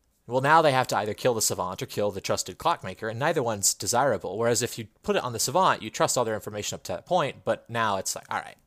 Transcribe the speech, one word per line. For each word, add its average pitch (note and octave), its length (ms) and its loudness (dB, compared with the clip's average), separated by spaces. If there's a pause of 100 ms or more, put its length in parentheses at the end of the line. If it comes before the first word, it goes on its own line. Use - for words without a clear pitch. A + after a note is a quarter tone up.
(280)
well, B2 120 0
now D#3 220 6
they D#3 80 6
have C3 180 4
to A#2+ 100 0
either G#2 160 -2
kill B2+ 200 2
the G#2+ 80 -2
savant F#2 400 -2
or - 40 -4
kill G#2 260 -2
the F#2 80 -8
trusted G2 360 -4
clockmaker, A2 520 -4
and A2+ 100 -6
neither D#3 240 0
one's G#2+ 320 0
desirable. A2 640 0
Whereas A#2 240 2
if - 160 -4
you A2+ 80 -10 (160)
put G3+ 140 0
it - 80 0
on B2 80 -6
the A2+ 80 -4
savant, C#3 420 2
you G#2+ 80 -8
trust - 260 0
all B2 80 2
their A2 120 -2
information G#2 400 -6
up - 80 -16
to - 80 -6
that - 140 -8
point, E3+ 380 -2
but - 240 -2
now A2+ 280 0
it's - 180 -6
like, - 160 -12
all G#2+ 80 -2
right, - 180 -10 (100)